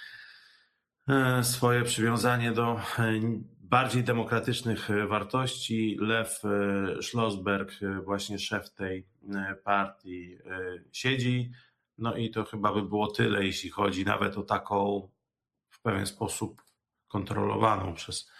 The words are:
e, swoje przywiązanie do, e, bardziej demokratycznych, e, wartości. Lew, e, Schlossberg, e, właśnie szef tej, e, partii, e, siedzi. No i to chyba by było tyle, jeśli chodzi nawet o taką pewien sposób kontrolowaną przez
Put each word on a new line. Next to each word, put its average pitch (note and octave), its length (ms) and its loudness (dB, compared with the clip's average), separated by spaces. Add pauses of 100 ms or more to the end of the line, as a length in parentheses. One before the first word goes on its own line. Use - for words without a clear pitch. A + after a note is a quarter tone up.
(1080)
e, B2+ 360 4
swoje A#2+ 400 4
przywiązanie A#2 680 2
do, A#2 280 2 (180)
e, A2 220 2 (400)
bardziej B2 440 2
demokratycznych, A#2 840 0
e, G#2 160 2
wartości. A2 920 0
Lew, A2 440 0
e, G2+ 580 2
Schlossberg, G2+ 800 -2
e, G2 200 -2
właśnie G2 360 -2
szef - 320 -4
tej, F#2+ 360 -6 (280)
e, G2 300 -4
partii, F#2 720 -2 (120)
e, F#2 320 -8 (140)
siedzi. B2 580 0 (480)
No A2+ 180 -2
i A2+ 140 -2
to A2 140 -2
chyba G#2 280 0
by G#2 100 2
było G#2 240 0
tyle, G#2 380 2
jeśli F#2 260 -4
chodzi F#2+ 340 0
nawet G2+ 340 0
o G2+ 40 -6
taką G2+ 680 0 (800)
pewien G2 200 0
sposób - 560 -6 (460)
kontrolowaną G#2 840 0
przez - 460 -10